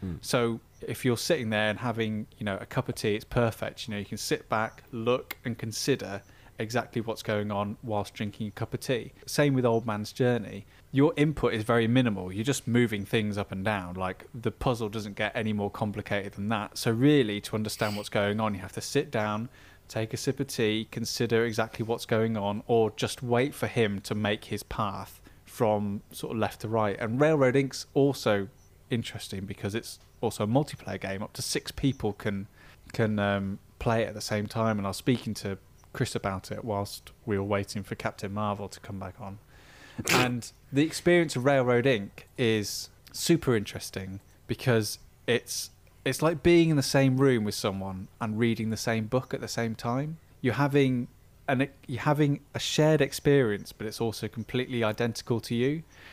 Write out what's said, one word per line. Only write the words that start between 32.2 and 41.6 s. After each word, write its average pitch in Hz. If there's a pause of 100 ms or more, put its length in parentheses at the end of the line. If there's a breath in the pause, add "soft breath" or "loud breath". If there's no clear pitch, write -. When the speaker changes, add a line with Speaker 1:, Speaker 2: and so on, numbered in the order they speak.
Speaker 2:
can, 107
um, 101 (200)
play 113
it 104
at 104
the 107
same 107
time. 113
And 98
I 95
was 92
speaking 117
to 98 (340)
Chris -
about 98
it -
whilst 101 (140)
we 104
were 98
waiting 104
for 110
Captain 104
Marvel 104
to -
come 98
back 92
on. 101
<coughs> -
And 123 (220)
the 135
experience 170
of 123
Railroad 123